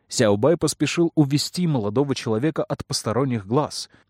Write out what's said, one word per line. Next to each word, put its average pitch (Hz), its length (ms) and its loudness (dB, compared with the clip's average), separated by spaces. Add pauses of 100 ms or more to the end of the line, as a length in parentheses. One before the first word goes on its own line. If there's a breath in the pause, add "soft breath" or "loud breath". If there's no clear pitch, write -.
(120)
Сяобай 113 440 4
поспешил 160 580 0
увести 151 540 0
молодого 127 480 0
человека 127 480 -2
от - 200 -6
посторонних 120 640 -4
глаз. 131 420 -2 (220 soft breath)